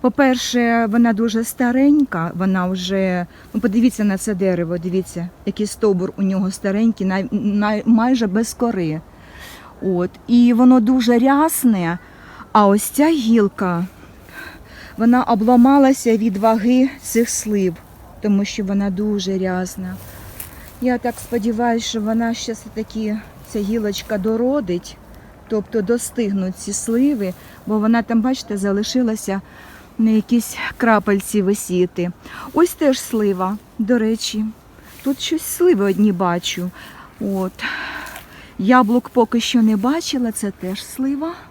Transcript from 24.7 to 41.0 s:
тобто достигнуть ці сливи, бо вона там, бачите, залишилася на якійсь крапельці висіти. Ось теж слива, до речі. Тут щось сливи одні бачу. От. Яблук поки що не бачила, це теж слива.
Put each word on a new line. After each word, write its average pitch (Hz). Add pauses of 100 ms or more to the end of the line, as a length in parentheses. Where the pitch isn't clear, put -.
тобто 220
достигнуть 196
ці -
сливи, 226 (340)
бо 214
вона 226
там, 226
бачите, 254
залишилася 202 (560)
на 220
якійсь 220 (200)
крапельці 208
висіти. 180 (420)
Ось 349
теж 269
слива, 196 (220)
до 233
речі. 220 (580)
Тут 269
щось -
сливи 208
одні 202
бачу. 180 (520)
От. 190 (1080)
Яблук 240
поки 240
що 233
не 214
бачила, 247
це 202
теж 185
слива. 277 (180)